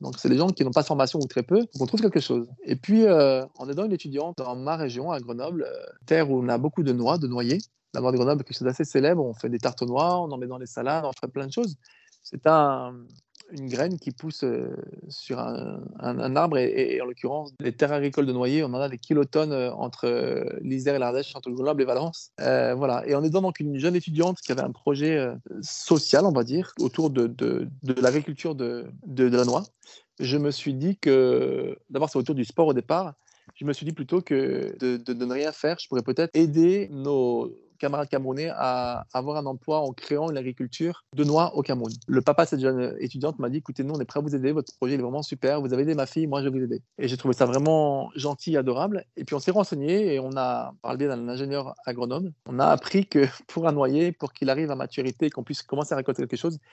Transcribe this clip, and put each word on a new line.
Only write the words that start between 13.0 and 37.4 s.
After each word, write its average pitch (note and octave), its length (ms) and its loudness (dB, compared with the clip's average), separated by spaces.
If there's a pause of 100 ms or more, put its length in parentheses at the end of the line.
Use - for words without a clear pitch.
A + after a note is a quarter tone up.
une C#3 160 -10
graine D3+ 320 -2
qui - 120 -8
pousse, D3+ 340 -8
euh, B2 280 -4 (360)
sur C3 280 -10
un, A#2+ 440 -8 (180)
un, B2 180 -6
un C3 200 -2
arbre D#3+ 200 2
et, B2+ 80 2
et, B2 300 0
et B2+ 60 -2
en B2+ 40 -4
l'occurrence, C3+ 540 -6
les B2+ 140 -4
terres D3 180 2
agricoles C#3+ 340 0
de C3 60 -2
noyers, B2+ 320 0
on B2+ 100 -4
en B2+ 60 -4
a C#3 80 -2
des C3 100 -8
kilotonnes, D3+ 540 2
euh, B2+ 220 -2
entre, - 340 -6
euh, B2 380 0 (160)
l'Isère C3+ 340 0
et C3+ 40 0
l'Ardèche, B2+ 360 -2
entre B2+ 160 -10
Grenoble C#3 300 0
et C3 40 6
Valence. C3 540 -2
Euh, B2+ 340 2
voilà. B2+ 320 0
Et C#3+ 80 2
en C#3+ 100 2
aidant D#3+ 180 2
donc F#3 180 -2
une D3 180 -2
jeune E3+ 180 2
étudiante E3+ 440 0
qui - 140 -4
avait C3 80 -2
un B2+ 100 -2
projet, D3 460 0
euh, B2+ 180 -2 (260)
social, D3+ 640 4
on F#3+ 60 6
va B2 140 4
dire, D3+ 340 -2
autour D#3+ 300 0
de, B2+ 180 2
de, A#2+ 400 -2 (160)
de B2+ 180 0
l'agriculture D3 540 2
de, A#2+ 320 -6 (180)
de, C3 220 2
de A#2+ 100 4
la B2 60 6
noix, B2 200 2 (560)
je C3+ 180 0
me D3 120 2
suis C#3+ 240 -4
dit D#3+ 240 -2
que, C3 800 4 (120)
d'abord C#3 200 -2
c'est - 80 -2
autour C3+ 180 0
du B2+ 100 -2
sport D#3+ 220 2
au D3 60 2
départ, D#3 400 0 (420)
je C#3 100 -10
me C#3 80 0
suis D3 120 -8
dit E3 80 -4
plutôt D#3+ 280 -2
que C3 580 -2
de, B2+ 180 0
de, A#2+ 160 -6
de A#2+ 120 -4
ne B2 80 -4
rien D3 180 -2
faire, D#3+ 280 -2
je - 100 -12
pourrais B2+ 120 0
peut-être D#3 320 0
aider E3+ 580 4
nos B2+ 640 0 (260)